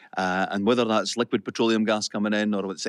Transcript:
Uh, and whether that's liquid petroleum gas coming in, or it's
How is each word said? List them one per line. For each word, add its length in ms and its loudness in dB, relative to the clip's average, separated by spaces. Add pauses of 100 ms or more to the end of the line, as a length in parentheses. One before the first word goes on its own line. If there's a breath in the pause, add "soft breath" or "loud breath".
(160 loud breath)
Uh, 340 0
and 160 -2
whether 180 4
that's 320 0
liquid 260 0
petroleum 420 2
gas 220 0
coming 280 -2
in, 200 0
or 160 -2
it's 180 -8